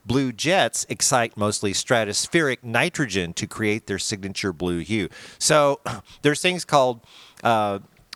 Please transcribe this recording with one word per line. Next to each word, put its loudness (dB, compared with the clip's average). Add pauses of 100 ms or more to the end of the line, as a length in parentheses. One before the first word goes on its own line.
Blue 0
jets 0
excite 0
mostly 0
stratospheric 0
nitrogen -2
to -6
create -2
their -4
signature -4
blue -2
hue. -2 (280)
So 4 (220)
<clears throat> -20
there's 2
things 0
called, 2 (420)
uh, 2 (360)